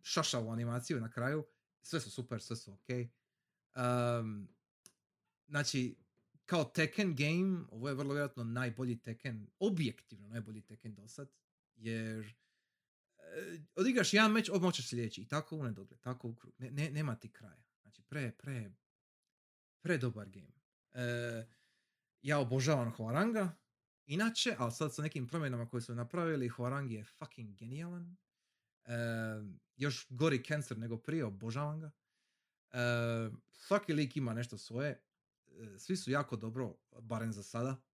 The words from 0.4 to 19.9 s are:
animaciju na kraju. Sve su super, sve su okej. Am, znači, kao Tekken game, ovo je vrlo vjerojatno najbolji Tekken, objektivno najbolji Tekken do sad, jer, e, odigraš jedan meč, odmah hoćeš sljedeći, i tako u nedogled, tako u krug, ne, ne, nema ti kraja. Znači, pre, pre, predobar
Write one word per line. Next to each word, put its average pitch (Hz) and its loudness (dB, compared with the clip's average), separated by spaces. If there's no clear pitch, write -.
animaciju 120 0
na 113 -4
kraju. 135 0
Sve 160 -2
su 117 -8
super, 120 -6
sve 113 -6
su - -14
okej. 120 -4
Am, 120 2
znači, 143 0
kao 165 6
Tekken 165 2
game, 170 4
ovo 113 -4
je 139 0
vrlo 139 0
vjerojatno 135 0
najbolji 123 0
Tekken, 113 -6
objektivno 127 0
najbolji 107 -8
Tekken 107 -14
do 98 -20
sad, 139 -14
jer, 110 -4
e, 156 -8
odigraš 208 6
jedan 214 8
meč, 226 4
odmah 185 4
hoćeš 139 0
sljedeći, 117 -2
i - -14
tako - -2
u 147 -2
nedogled, - -6
tako 123 -6
u 113 -6
krug, - -20
ne, 123 -10
ne, 143 -2
nema 143 -2
ti - -16
kraja. 82 -20
Znači, - -20
pre, 127 -4
pre, 120 -6
predobar 123 0